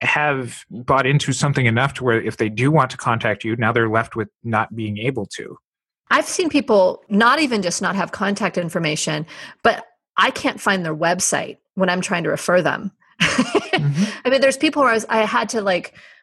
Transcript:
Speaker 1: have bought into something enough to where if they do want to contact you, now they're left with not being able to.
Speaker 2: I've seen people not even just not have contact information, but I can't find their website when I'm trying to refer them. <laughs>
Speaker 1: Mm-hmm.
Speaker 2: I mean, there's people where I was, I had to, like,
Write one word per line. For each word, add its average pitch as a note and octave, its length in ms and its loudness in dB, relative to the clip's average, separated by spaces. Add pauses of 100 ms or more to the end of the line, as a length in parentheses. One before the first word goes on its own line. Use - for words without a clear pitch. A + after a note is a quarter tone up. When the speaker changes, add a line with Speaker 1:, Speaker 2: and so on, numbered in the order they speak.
Speaker 1:
have C3+ 680 -2
bought B2+ 360 0
into C#3 280 2
something C#3 320 0
enough B2 280 2
to C3 100 -8
where A2+ 160 4
if - 180 -4
they A2 100 0
do A#2+ 220 0
want C#3+ 220 2
to - 40 -16
contact A2+ 480 -2
you, A2 120 -2
now A2+ 140 0
they're A#2 200 2
left A2 260 -2
with G#2+ 120 -4 (160)
not A2 300 -2
being G#2+ 220 -6
able A2 300 -4 (100)
to. - 220 -14 (520)
Speaker 2:
I've D4 160 2
seen F4+ 220 -2
people G#3+ 640 2
not A#3 280 4
even B3 220 0
just F3 220 -4
not F3+ 140 -2
have E3+ 160 -4
contact G3+ 440 -2
information, D#3+ 680 -2 (360)
but - 220 2 (360)
I A#3+ 120 4
can't B3 280 -4
find G3 240 0
their D#3 120 -4
website E3 600 -2 (160)
when F#3 140 0
I'm F3+ 120 0
trying F3 240 -2
to D#3 60 -2
refer F3 300 2
them. D#3+ 300 -2 (300)
<laughs> - 20 0 (560)
Speaker 1:
Mm-hmm. D3 260 0 (200)
Speaker 2:
I B3+ 60 0
mean, C4 100 4
there's C4+ 160 4
people D4+ 260 2
where B3 80 4
I A3+ 40 4
was, A3 140 -2
I A3+ 100 0
had A3 320 0
to, A3+ 120 -2
like, F#3 320 -2 (280)